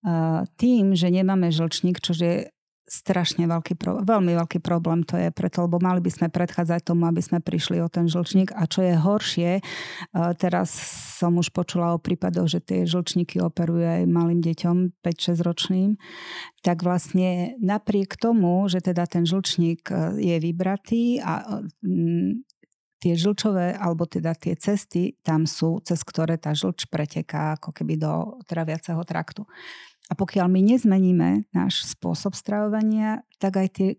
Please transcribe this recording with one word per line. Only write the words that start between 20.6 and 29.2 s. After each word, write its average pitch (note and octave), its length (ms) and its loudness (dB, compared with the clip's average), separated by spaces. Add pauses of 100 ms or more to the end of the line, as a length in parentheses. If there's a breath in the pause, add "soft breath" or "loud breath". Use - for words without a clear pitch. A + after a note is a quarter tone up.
a, G#3 420 -6
e, - 240 -10
m, F3+ 560 0 (560)
tie E3+ 160 0
žlčové, F#3 580 0
alebo E3+ 320 -2
teda E3 300 -4
tie F3 200 -6
cesty F3+ 680 -2
tam D#3+ 260 0
sú, E3 340 -2
cez - 220 -4
ktoré E3 340 -2
tá D3+ 160 -4
žlč E3+ 320 -4
preteká D#3 680 -4
ako D#3 160 -12
keby D#3 260 -4
do D#3 160 -2 (320)
traviaceho E3 580 -6
traktu. E3+ 440 -8 (580 loud breath)